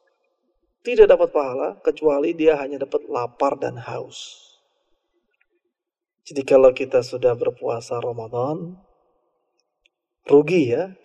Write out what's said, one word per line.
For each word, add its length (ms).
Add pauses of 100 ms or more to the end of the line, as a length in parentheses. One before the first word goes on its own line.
(840)
Tidak 240
dapat 240
pahala, 480
kecuali 560
dia 240
hanya 240
dapat 240
lapar 480
dan 240
haus. 720 (1800)
Jadi 160
kalau 320
kita 240
sudah 360
berpuasa 640
Ramadan, 760 (1500)
rugi 440
ya, 320